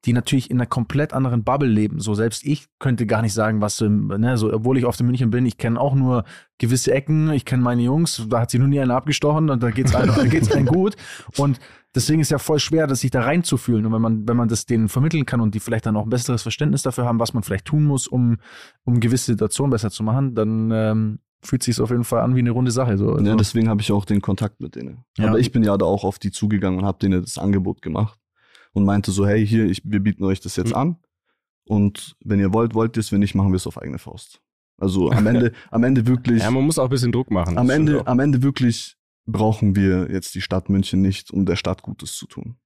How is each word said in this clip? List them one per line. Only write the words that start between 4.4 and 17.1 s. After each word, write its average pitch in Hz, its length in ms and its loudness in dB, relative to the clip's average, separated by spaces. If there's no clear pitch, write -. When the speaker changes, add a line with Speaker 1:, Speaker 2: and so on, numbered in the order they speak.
Speaker 1:
obwohl 120 240 0
ich 120 80 2
oft 120 160 -2
in 123 60 2
München 123 240 0
bin, 123 160 2
ich 113 120 -4
kenn 117 180 -2
auch 135 180 0
nur 127 300 2
gewisse 123 340 0
Ecken, 156 380 0
ich 139 140 -2
kenn 127 160 0
meine 120 220 2
Jungs, 131 460 0
da 117 120 0
hat 117 100 -2
sich 123 100 0
noch 135 60 4
nie 139 140 2
einer 127 160 0
abgestochen 151 520 0
und 123 140 0
da 117 80 0
geht's 131 240 0
einem, - 200 2
<laughs> - 20 2
da 277 100 2
geht's - 240 2
einem 139 160 2
gut. 185 300 2
Und 139 240 0
deswegen 151 260 2
ist 143 100 0
ja 143 80 0
voll 151 200 0
schwer, 156 300 0
das 131 120 -2
sich 127 120 -2
da 127 100 0
reinzufühlen. 123 640 0
Und 110 60 0
wenn 113 100 2
man, 113 260 0
wenn 120 80 2
man 117 120 2
das 110 180 -2
denen 110 220 2
vermitteln 147 360 0
kann 120 160 -2
und 107 140 0
die 107 60 -4
vielleicht 113 260 -4
dann 107 100 0
auch 104 80 -2
ein 113 60 -6
besseres 120 320 -2
Verständnis 139 400 -2
dafür 123 220 -2
haben, 117 160 0